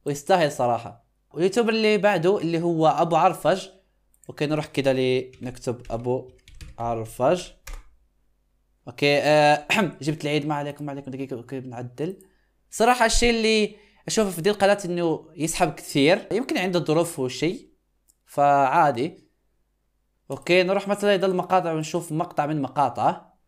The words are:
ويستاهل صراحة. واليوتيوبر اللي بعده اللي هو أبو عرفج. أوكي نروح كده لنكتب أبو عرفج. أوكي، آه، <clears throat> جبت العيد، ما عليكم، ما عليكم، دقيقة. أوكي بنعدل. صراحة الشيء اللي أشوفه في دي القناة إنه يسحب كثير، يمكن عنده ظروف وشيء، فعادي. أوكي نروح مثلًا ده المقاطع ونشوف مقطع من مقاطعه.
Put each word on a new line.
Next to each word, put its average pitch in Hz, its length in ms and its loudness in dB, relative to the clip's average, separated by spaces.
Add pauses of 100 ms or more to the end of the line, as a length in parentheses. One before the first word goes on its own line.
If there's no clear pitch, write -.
ويستاهل 147 480 2
صراحة. 117 520 -4 (300)
واليوتيوبر 196 360 0
اللي 214 280 2
بعده 190 400 2
اللي 165 220 -2
هو 165 280 2
أبو 165 280 2
عرفج. 175 520 2 (600)
أوكي 147 180 -4
نروح 151 200 -2
كده 139 260 0
لنكتب 127 960 -2
أبو 123 400 -4 (480)
عرفج. 117 640 -2 (1500)
أوكي، 143 300 2
آه، 147 480 4 (140)
<clears throat> 156 220 -4
جبت 151 220 -4
العيد، 147 220 -2
ما 151 80 -4
عليكم، 143 300 -8
ما 143 80 -10
عليكم، 139 180 -12
دقيقة. 135 240 -10
أوكي 120 260 -12
بنعدل. 127 560 -10 (540)
صراحة 247 360 2
الشيء 233 240 2
اللي 220 460 2 (300)
أشوفه 202 240 0
في 165 100 -8
دي 185 100 2
القناة 202 340 2
إنه 170 520 -2
يسحب 160 380 -2
كثير، 160 580 2
يمكن 247 260 -2
عنده 180 220 0
ظروف 160 380 -2
وشيء، 131 500 -4 (580)
فعادي. 143 960 2 (1080)
أوكي 175 320 2
نروح 196 260 -2
مثلًا 202 280 2
ده 185 100 0
المقاطع 180 460 0
ونشوف 160 400 -4
مقطع 160 340 -2
من 151 160 -4
مقاطعه. 135 840 -2